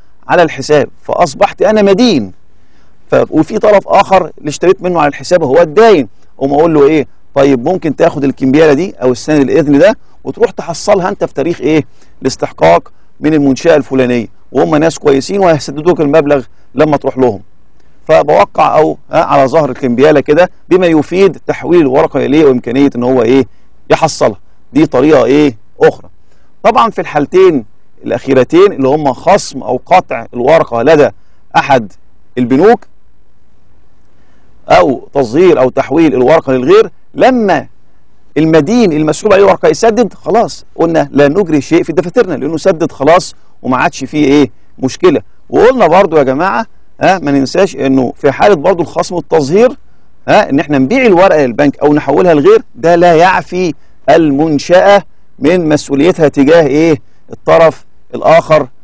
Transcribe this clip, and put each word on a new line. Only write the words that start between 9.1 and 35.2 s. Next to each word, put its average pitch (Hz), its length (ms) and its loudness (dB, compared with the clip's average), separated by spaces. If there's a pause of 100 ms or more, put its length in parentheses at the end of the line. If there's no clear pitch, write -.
السند 151 280 -2
الإذني 139 380 0
ده 190 180 2 (280)
وتروح 196 260 -2
تحصلها 185 580 -4
أنت 196 160 -8
في - 100 -6
تاريخ 165 260 -6
إيه؟ 151 240 0 (380)
الاستحقاق 156 680 -2 (280)
من 151 140 -2
المنشأة 143 420 0
الفلانية، 123 500 -2 (260)
وهم 156 240 0
ناس 156 220 -2
كويسين 147 420 -2
وهيسددوك 160 600 -2
المبلغ 147 440 0 (300)
لما 147 220 0
تروح 127 220 -6
لهم. 113 220 -2 (680)
فبوقع 156 680 0
أو، 156 200 0 (120)
ها، 156 140 0
على 139 240 0
ظهر 143 220 0
الكمبيالة 131 500 0
كده 151 300 0 (180)
بما 180 180 2
يفيد 165 600 0
تحويل 165 340 0
الورقة 139 440 0
إليه 147 200 2
وإمكانية 131 520 0
إن 120 60 -6
هو 127 200 0
إيه؟ 123 220 2 (460)
يحصلها. 143 480 -2 (340)
دي 156 140 0
طريقة 139 380 2
إيه؟ 139 320 0 (240)
أخرى. - 280 0 (540)
طبعا 226 280 0
في 180 100 -8
الحالتين 156 640 0 (400)
الأخيرتين 160 680 0
اللي 131 160 -4
هم 147 240 -2
خصم 165 500 -2
أو 123 240 -6
قطع 127 480 -2
الورقة 123 480 0
لدى 147 260 2 (480)
أحد 135 360 0 (460)
البنوك 135 480 2 (1800)
أو 160 460 0
تظهير 143 460 2